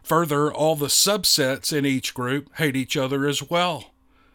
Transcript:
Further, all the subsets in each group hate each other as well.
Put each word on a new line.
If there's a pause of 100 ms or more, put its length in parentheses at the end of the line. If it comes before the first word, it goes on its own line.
Further,
all
the
subsets
in
each
group
hate
each
other
as
well. (420)